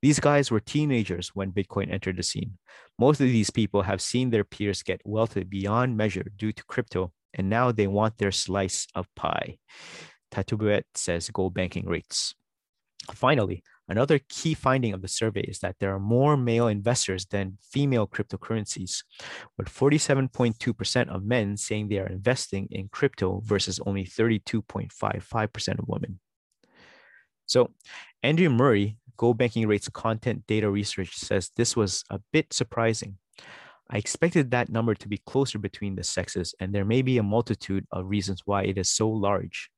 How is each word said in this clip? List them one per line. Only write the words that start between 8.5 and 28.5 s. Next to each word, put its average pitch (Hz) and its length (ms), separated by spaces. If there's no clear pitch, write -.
of 92 220
pie. - 400
Tatoubuet 104 540
says - 360
Go 95 180
Banking 92 380
Rates. - 480
Finally, 107 540
another 135 400
key - 240
finding 127 400
of 95 80
the 95 80
survey 110 320
is - 200
that 92 200
there 98 140
are 95 40
more 123 380
male 120 320
investors 101 560
than 98 360
female 135 460
cryptocurrencies, - 960
with - 140
forty-seven 139 580
point 117 320
two 120 140
percent - 340
of 95 160
men 104 320
saying 107 320
they 101 100
are 95 80
investing 98 640
in 98 180
crypto 95 560
versus 98 420
only 98 180
thirty-two 110 560
point 98 320
five 104 320
five 107 300
percent - 260
of - 80
women. - 320
So - 260
Andrew 160 280